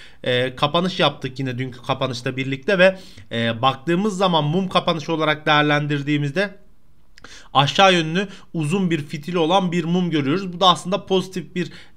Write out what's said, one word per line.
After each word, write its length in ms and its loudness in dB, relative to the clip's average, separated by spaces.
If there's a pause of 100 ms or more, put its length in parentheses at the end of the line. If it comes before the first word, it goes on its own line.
(240)
e, 320 0
kapanış 440 0
yaptık 380 -2
yine 200 -6
dünkü 240 -8
kapanışla 540 -4
birlikte 420 -2
ve, 200 6 (340)
e, 300 -2
baktığımız 540 0
zaman 280 2
mum 240 0
kapanışı 440 0
olarak 340 0
değerlendirdiğimizde 1120 0 (960)
aşağı 400 6
yönlü 340 0 (260)
uzun 360 0
bir 160 -2
fitili 320 -6
olan 340 2
bir 120 -2
mum 260 0
görüyoruz. 420 -2
Bu 80 -12
da 80 6
aslında 380 0
pozitif 480 -4
bir, 180 -4 (240)